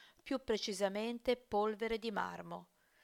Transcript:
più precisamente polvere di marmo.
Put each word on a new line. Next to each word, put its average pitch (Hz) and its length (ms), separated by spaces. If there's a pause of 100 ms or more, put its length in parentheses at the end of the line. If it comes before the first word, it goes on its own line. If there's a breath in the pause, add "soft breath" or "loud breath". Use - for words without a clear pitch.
(220 loud breath)
più - 200
precisamente 214 920
polvere 214 640
di 220 120
marmo. 175 600 (340 soft breath)